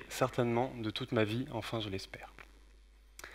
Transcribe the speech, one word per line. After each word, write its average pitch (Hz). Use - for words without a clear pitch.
certainement 123
de 107
toute -
ma 113
vie, 117
enfin 117
je 107
l'espère. -